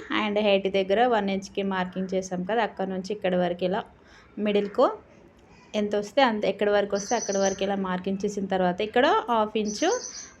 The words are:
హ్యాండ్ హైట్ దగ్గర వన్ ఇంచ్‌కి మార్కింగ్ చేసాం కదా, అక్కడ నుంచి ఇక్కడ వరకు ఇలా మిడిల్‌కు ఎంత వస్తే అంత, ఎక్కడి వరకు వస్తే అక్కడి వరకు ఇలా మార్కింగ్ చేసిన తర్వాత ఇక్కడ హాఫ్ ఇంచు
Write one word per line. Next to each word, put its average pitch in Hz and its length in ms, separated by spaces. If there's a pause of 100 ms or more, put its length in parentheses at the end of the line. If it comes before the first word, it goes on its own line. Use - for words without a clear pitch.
(120)
హ్యాండ్ 208 360
హైట్ 196 200 (100)
దగ్గర 196 220 (160)
వన్ 196 200
ఇంచ్‌కి 196 280 (100)
మార్కింగ్ 185 400
చేసాం 185 280 (100)
కదా, 233 160
అక్కడ 190 280
నుంచి 185 220
ఇక్కడ 180 160 (100)
వరకు 175 260
ఇలా 214 120 (640)
మిడిల్‌కు 202 400 (920)
ఎంత 208 200
వస్తే 208 280
అంత, 214 220
ఎక్కడి 202 240
వరకు 202 220
వస్తే 202 240
అక్కడి 196 220
వరకు 196 220
ఇలా 202 100 (120)
మార్కింగ్ 185 360
చేసిన 202 300
తర్వాత 180 260 (100)
ఇక్కడ 247 180 (240)
హాఫ్ 214 320
ఇంచు 208 260 (520)